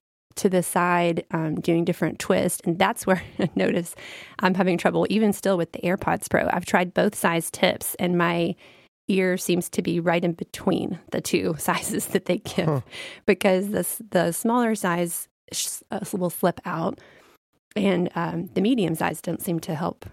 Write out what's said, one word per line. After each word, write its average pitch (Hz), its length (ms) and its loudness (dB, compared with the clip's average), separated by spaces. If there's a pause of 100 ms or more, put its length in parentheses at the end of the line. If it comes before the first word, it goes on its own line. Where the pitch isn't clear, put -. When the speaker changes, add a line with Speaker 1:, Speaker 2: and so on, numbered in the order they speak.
(360)
Speaker 1:
to - 140 2
the 180 120 4
side, 175 720 2
um, 160 240 0
doing 165 300 2
different 165 340 0
twists. - 460 0
And 165 120 0
that's 202 300 0
where 185 240 2
<laughs> - 80 -8
I 196 160 0
notice 180 400 0 (440)
I'm 185 140 2
having 180 240 2
trouble, 175 320 2
even 202 240 4
still 196 240 0
with 170 140 -2
the - 80 -10
AirPods 180 500 -2
Pro. - 240 2
I've 175 120 -2
tried 180 280 0
both 190 220 2
size 170 340 0
tips, - 460 0
and 180 240 0
my 170 360 2 (540)
ear 185 260 2
seems 180 340 0
to - 120 -2
be 175 180 -2
right 170 240 2
in 175 80 2
between - 680 -2 (140)
the - 80 -2
two 180 360 0
<laughs> 147 40 -10
sizes - 480 -2
that - 180 -2
they 180 120 0
give, - 300 -4
Speaker 2:
Huh. 143 140 2 (440)
Speaker 1:
because 196 460 2
the 208 80 0
s-, - 220 -4 (100)
the 170 200 2
smaller 226 440 2
size 175 520 -2 (240)
sh-, - 300 -6 (100)
uh, 196 80 -4 (140)
will 180 160 -2
slip - 340 0
out, 165 380 -4 (760)
and, 185 400 2
um, 170 380 -2
the 190 80 0
medium 196 340 2
size 165 260 -2
don't 165 200 -6
seem 170 200 -2
to 170 140 -6
help 165 380 -6